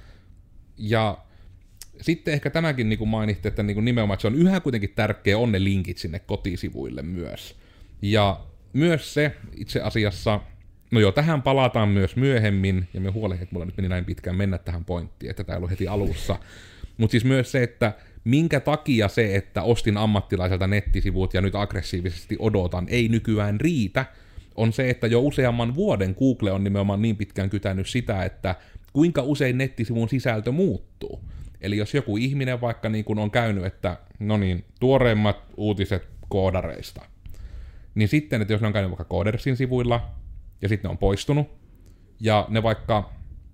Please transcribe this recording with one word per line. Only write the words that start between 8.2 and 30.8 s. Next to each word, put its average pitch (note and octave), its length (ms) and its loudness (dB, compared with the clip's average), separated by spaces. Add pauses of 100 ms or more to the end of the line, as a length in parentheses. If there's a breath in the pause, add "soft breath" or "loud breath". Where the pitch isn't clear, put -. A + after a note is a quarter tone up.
myös D#3+ 420 2
se D3 180 2 (240)
itse - 240 -4
asiassa, G#2 600 0 (500)
no A#2 100 6
joo, G2 120 6
tähän D3+ 300 2
palataan B2+ 460 4
myös G2 280 2
myöhemmin, G2 800 2
ja F#2 60 -6
me F#2+ 100 -2
huolehdin, F#2+ 320 -2
että F2+ 120 -10
mulla F2 120 -6
nyt F2+ 100 -10
meni F#2+ 120 -2
näin F2+ 160 -2
pitkään F2+ 320 -6
mennä F#2+ 220 0
tähän E2+ 260 -6
pointtiin, E2+ 460 -8
että - 140 -8
tää - 100 -8
ei - 20 -4
ollut F2 140 -4
heti F#2 180 -4
alussa. G2 500 -2 (580 loud breath)
Mut A2 140 2
siis A2+ 140 4
myös C3 280 2
se, C3 100 2
että A#2 300 0 (320 loud breath)
minkä D3 360 4
takia B2+ 480 2
se, G2+ 280 2
että F#2+ 260 -4
ostin A2 340 2
ammattilaiselta F#2+ 720 0
nettisivut F#2+ 680 0
ja F#2 60 2
nyt F#2+ 140 0
aggressiivisesti F#2+ 840 -4
odotan, F2+ 500 0
ei A#2+ 200 2
nykyään G#2+ 520 0
riitä, C3 460 0 (480 loud breath)
on A2+ 180 2
se, C3 180 0
että A#2+ 160 0
jo A#2 140 6
useamman A#2+ 540 2
vuoden A2+ 440 0
Google A#2 340 2
on G2 120 0
nimenomaan G2 380 2
niin A2+ 140 2
pitkään G2 340 -4
kytänyt G2 380 -4
sitä, A2 360 -2
että F#2 300 -4 (380 loud breath)
kuinka D#3 300 4
usein B2+ 360 0
nettisivun A#2 500 -2
sisältö A#2+ 440 -2
muuttuu. - 720 -4 (360 loud breath)